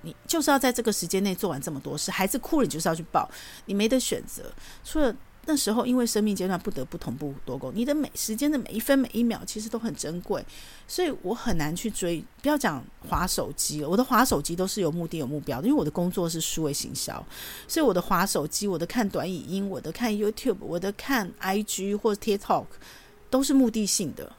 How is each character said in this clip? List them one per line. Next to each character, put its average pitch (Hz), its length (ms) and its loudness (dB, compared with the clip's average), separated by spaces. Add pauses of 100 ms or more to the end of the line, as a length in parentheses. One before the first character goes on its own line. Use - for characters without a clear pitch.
你 160 120 -10 (100)
就 330 160 2
是 277 100 4
要 277 60 8
在 254 140 4
这 240 120 -2
个 208 100 2
时 - 120 -2
间 190 160 2
内 196 140 0
做 185 140 -2
完 139 120 -4
这 - 80 -6
么 139 120 -6
多 143 160 -6
事， - 140 -4
孩 190 140 2
子 202 140 0
哭 - 200 2
了 254 40 6
你 160 60 2
就 147 100 -4
是 170 80 0
要 165 80 2
去 165 160 -8
抱， - 180 2 (360)
你 190 80 -6
没 214 160 4
得 262 100 6
选 - 260 -2
择。 - 240 -12 (360)
除 - 140 0
了 254 140 6 (360)
那 311 60 4
时 208 160 2
候 220 140 2
因 247 100 2
为 247 100 4
生 214 160 2
命 214 140 2
阶 180 100 -2
段 185 140 0
不 - 100 -4
得 139 140 -2
不 - 140 -10
同 123 180 -6
步 143 180 -6 (120)
多 - 120 -6
工， 131 160 -6
你 226 120 0
的 285 100 2
每， 302 180 -2
时 - 220 -4
间 285 160 2
的 294 80 2
每 - 100 -8
一 220 120 -4
分 277 180 6
每 240 140 2
一 226 100 2
秒 226 220 2
其 - 160 -6
实 220 80 -8
都 233 100 -2
很 220 160 -4
珍 165 240 -6
贵， 175 260 -4 (400)
所 359 200 0
以 311 40 2 (120)
我 185 120 -2
很 226 240 2
难 151 160 0
去 196 160 -4
追， 170 320 -2 (200)
不 277 80 2
要 302 80 4
讲 160 280 0 (220)
滑 170 180 0
手 170 280 -2
机 - 260 -2
了， 143 80 -2
我 175 80 2
的 240 80 6
滑 254 220 6
手 156 160 2
机 165 120 -4
都 185 140 0
是 208 140 -2
有 165 100 2
目 170 160 -4
的 165 100 -6
有 147 80 -2
目 143 140 -4
标 131 220 -4
的， 190 80 2
因 294 40 6
为 294 60 6
我 160 60 2
的 147 40 2
工 175 220 2
作 175 180 0
是 165 120 -4
数 - 220 -2
位 147 100 0
行 - 200 -6
销， - 320 -6 (400)
所 - 160 0
以 302 40 6
我 208 80 6
的 175 80 4
滑 180 240 2
手 156 200 0
机， - 220 -2
我 180 100 0
的 170 80 0
看 214 220 0
短 170 240 -2
影 175 160 -6
音， 196 220 -2
我 160 100 -6
的 131 100 -8
看 226 220 -2
YouTube， 208 480 0
我 - 180 -6
的 190 140 -2
看 202 480 -2
I 196 240 0
G 202 320 -2
或 208 180 2
TikTok 196 520 0 (640)
都 262 120 4
是 277 120 2
目 262 180 8
的 214 140 2
性 175 300 0
的 - 240 -12